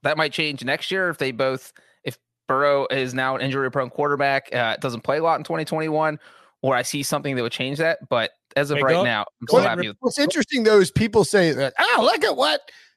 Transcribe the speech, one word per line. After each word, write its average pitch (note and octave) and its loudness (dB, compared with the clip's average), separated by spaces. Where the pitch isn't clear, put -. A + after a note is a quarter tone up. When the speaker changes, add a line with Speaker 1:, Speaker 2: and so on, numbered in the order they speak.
Speaker 1:
That D3+ 0
might D#3 0
change D3+ -4
next C#3 -4
year F#3 -2
if D#3+ -6
they C3+ -2
both, C3 -4
if - -8
Burrow C#3 2
is B2+ -2
now C3 -2
an B2 -6
injury-prone C3 -2
quarterback, C#3+ -2
uh, A#2+ 0
doesn't A#2 -6
play C#3+ -2
a D#3+ -2
lot D#3+ 0
in D#3+ -10
twenty D#3+ -6
twenty-one, D#3 -2
or C3 0
I B2 0
see C#3+ -6
something C#3+ -4
that B2 0
would A#2 -4
change C3+ -6
that. D#3+ -2
But A#2 0
as C#3+ 2
of D3+ 0
Speaker 2:
Wait, C#3+ 0
Speaker 1:
right C3+ 4
Speaker 2:
go, F3 4
Speaker 1:
now, A2 0
I'm - -12
Speaker 2:
go - -12
Speaker 1:
still A#3+ 6
Speaker 2:
ahead, G3+ 4
Speaker 1:
happy F3 -4
Speaker 2:
Rip. - -8
Speaker 1:
with G#3 -12
Speaker 3:
What's B3+ -2
interesting, C#4+ 0
though, G#3+ 6
is F3+ 4
people G#3+ 2
say F3+ 4
that, C3 -2
"Oh, A4+ 2
look D4+ 2
at G4 2
what C#4+ 0